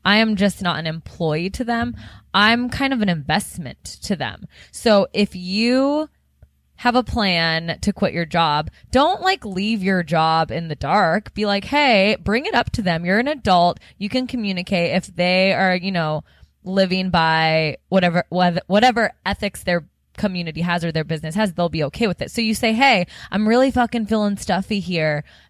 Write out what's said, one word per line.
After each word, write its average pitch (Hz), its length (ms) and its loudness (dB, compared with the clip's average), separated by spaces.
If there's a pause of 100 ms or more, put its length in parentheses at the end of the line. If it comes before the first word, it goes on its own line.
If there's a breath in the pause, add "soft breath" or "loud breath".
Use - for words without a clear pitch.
I 202 140 4
am 220 180 2
just 190 260 0
not 175 160 -2
an 165 80 -6
employee 160 640 -4
to 247 140 -6
them. 233 320 -4 (360 loud breath)
I'm 233 380 2
kind 269 220 -2
of 240 100 0
an 202 60 0
investment 156 760 -4 (180)
to 196 140 -4
them. 123 300 -8 (240 loud breath)
So 208 420 2
if 202 240 0
you 247 720 0 (680)
have 240 200 0
a 254 80 4
plan 170 800 0
to 202 100 0
quit 180 200 -2
your 170 140 -2
job, 156 420 0 (220 soft breath)
don't, 302 320 2
like, 381 220 -2
leave 202 380 -4
your 185 200 0
job 160 480 2
in 165 180 -6
the 156 60 -4
dark. 175 580 0
Be 208 140 -2
like, 202 180 -2
"Hey," 226 580 2
bring 226 240 -2
it 440 80 -6
up - 180 0
to 233 100 -6
them. 170 220 -2
You're 190 160 2
an 262 80 -2
adult. 185 500 2 (180 soft breath)
You 202 120 -8
can 254 180 -2
communicate. 185 720 -2
If 180 180 -2
they 185 380 2
are, 180 240 2
you 180 160 -4
know, 156 320 -2 (400 soft breath)
living 185 460 0
by 160 680 2 (140)
whatever, 180 400 2
whatever 190 840 2 (120)
ethics 202 400 -6
their 170 220 -2 (300)
community 170 460 -4
has 175 220 0
or 165 80 -2
their 156 120 -2
business 160 320 -6
has, 208 160 0
they'll 175 160 0
be 156 160 -2
okay 220 240 -2
with 180 140 -4
it. - 80 -8
So - 100 -6
you 220 140 0
say, 220 180 0
"Hey, 220 340 4 (240 loud breath)
I'm 214 160 0
really 254 240 4
fucking 240 360 0
feeling 208 320 0
stuffy 196 420 -2
here." 156 420 -2 (280 soft breath)